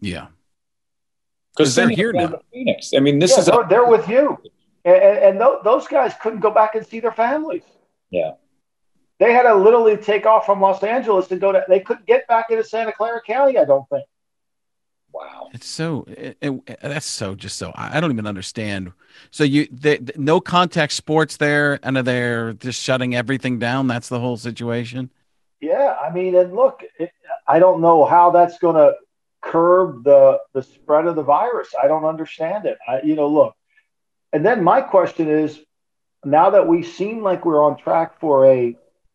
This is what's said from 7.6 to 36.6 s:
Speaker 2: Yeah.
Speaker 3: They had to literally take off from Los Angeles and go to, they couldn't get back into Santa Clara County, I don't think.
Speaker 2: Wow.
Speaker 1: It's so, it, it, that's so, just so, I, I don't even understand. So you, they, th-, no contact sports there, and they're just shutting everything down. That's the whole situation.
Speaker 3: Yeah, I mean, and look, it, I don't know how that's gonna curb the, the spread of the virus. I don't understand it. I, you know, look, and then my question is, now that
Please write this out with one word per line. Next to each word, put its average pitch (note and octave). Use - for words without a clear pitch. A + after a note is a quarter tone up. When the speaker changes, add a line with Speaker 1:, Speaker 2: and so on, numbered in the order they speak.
Speaker 2:
Yeah. D#2+
Speaker 3:
They A#3
had B3
to A#3
literally G#3+
take G#3
off A3
from G3
Los F#3+
Angeles G#3+
and F#3
go G3
to, F#3+
they F#3
couldn't A#3
get B3+
back A3+
into A3
Santa A3
Clara A#3
County, C4
I E3+
don't C#3
think. B2
Speaker 2:
Wow. -
Speaker 1:
It's -
so, D#3+
it, -
it, C3
that's D3
so, F#2+
just -
so, F2
I, -
I -
don't E3
even A2
understand. G2
So -
you, D3
they, C#3+
th-, B2+
no D3+
contact F3
sports D#3
there, D3
and C3
they're A#2+
just A#2+
shutting B2+
everything B2
down. B2+
That's A#2+
the B2
whole A#2+
situation. A#2+
Speaker 3:
Yeah, G#3
I D#3
mean, F3+
and F3+
look, B3+
it, E3
I D#3+
don't F3+
know E3
how F3
that's F3
gonna D#3
curb E3+
the, C3+
the C3
spread D3+
of E3+
the D#3
virus. E3+
I C3+
don't D#3
understand D#3+
it. A2+
I, C3
you D#3
know, D3
look, D3
and D3+
then A3
my G#3
question E3+
is, D3+
now D#3
that F#3+